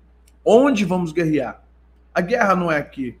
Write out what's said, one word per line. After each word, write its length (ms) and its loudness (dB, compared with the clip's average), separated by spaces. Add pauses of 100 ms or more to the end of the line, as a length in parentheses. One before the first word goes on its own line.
(460)
onde 400 4
vamos 260 -4
guerrear. 520 -4 (500)
A 80 -2
guerra 340 0
não 160 -2
é 60 0
aqui. 420 -8